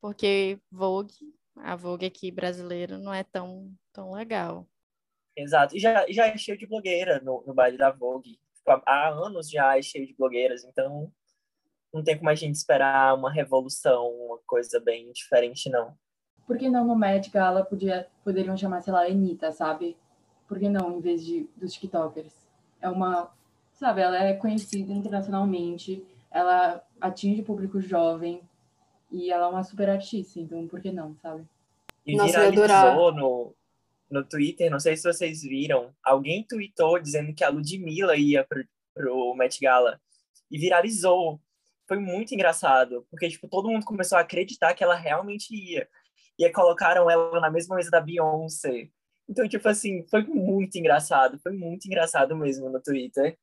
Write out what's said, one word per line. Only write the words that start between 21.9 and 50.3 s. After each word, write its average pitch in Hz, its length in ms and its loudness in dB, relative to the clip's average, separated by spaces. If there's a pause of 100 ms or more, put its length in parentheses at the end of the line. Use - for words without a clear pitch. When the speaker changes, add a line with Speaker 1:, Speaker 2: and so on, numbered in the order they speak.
Speaker 3:
É 180 80 -6
uma, 180 460 -2 (400)
sabe, 220 280 0
ela 185 220 2
é 196 120 2
conhecida 202 580 -4
internacionalmente, 196 1120 -4 (240)
ela 180 560 2 (160)
atinge 202 400 -2
o 214 40 -8
público 196 360 -4
jovem 170 680 -2 (600)
e 180 220 -6
ela 175 160 0
é - 20 0
uma 185 140 -4
super 196 260 -2
artista, 196 500 -4
então 165 280 -10
por 170 120 -12
que 190 120 -10
não, 156 240 -12
sabe? 160 280 -14 (640)
Speaker 2:
E 151 100 -2
Speaker 4:
Nossa, 196 280 4
eu 196 80 8
Speaker 2:
viralizou 196 560 8
Speaker 4:
adorava. 165 120 6
Speaker 2:
no, 123 360 -2 (560)
no 139 120 -2
Twitter, 151 460 0
não 143 100 -2
sei 160 160 2
se 165 160 -2
vocês 160 300 -4
viram, 135 600 -2
alguém 143 440 2
tweetou 180 520 0
dizendo 151 340 -4
que 151 100 -2
a 147 60 4
Ludmilla 160 680 -2
ia 143 300 4
pro, 135 180 -8 (300)
pro 127 400 -4
Met 127 260 0
Gala 127 400 4 (520)
e 156 80 -8
viralizou. 180 840 2 (460)
Foi 190 100 -2
muito 202 380 -6
engraçado, 135 760 2
porque, 170 200 -4
tipo, - 180 -14
todo 196 200 -4
mundo 220 160 -2
começou 190 320 -2
a 175 60 6
acreditar 175 540 0
que - 80 -2
ela 175 120 4
realmente 185 600 -6
ia. 175 340 -8 (480)
E 165 60 0
aí 170 80 6
colocaram 175 580 4
ela 165 300 2
na 160 100 2
mesma 170 280 -4
mesa 170 120 -2
da 170 120 6
Beyoncé. 156 880 -4 (400)
Então, 226 180 0
tipo 208 220 0
assim, 202 400 -2
foi 214 160 2
muito 196 520 -2